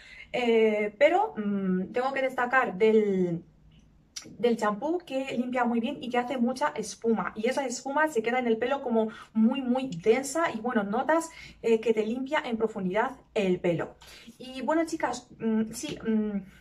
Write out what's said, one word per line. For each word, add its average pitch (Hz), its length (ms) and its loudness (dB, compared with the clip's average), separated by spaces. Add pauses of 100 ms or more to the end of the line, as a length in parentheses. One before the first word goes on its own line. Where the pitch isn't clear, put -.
(360)
eh, 220 600 2
pero, 359 400 4
mm, 196 540 0
tengo 262 200 0
que 269 120 -2
destacar 254 520 0
del, 196 680 4 (840)
del 226 320 0
champú 220 480 0
que 262 320 -6
limpia 247 260 0
muy 233 160 0
bien 262 220 -2
y 240 80 -8
que 240 80 -2
hace 247 200 -2
mucha 262 380 0
espuma. 214 600 -2
Y 220 120 -2
esa 262 200 0
espuma 277 400 0
se 233 160 -2
queda 240 160 0
en 247 80 0
el 226 100 4
pelo 269 240 -2
como 226 280 0 (240)
muy, 247 280 4
muy 254 280 -2
densa 269 640 2
y, 214 80 -6
bueno, 226 240 0
notas, 277 460 0 (320)
eh, 226 180 4
que 226 140 2
te 214 100 0
limpia 269 400 -4
en 240 140 -4
profundidad 214 540 -2 (240)
el 185 240 2
pelo. 160 360 -2 (440)
Y, 262 240 -12
bueno, 320 240 2
chicas, 262 400 -6 (100)
mm, 220 340 0
sí, - 320 -8
mm, 214 340 0 (240)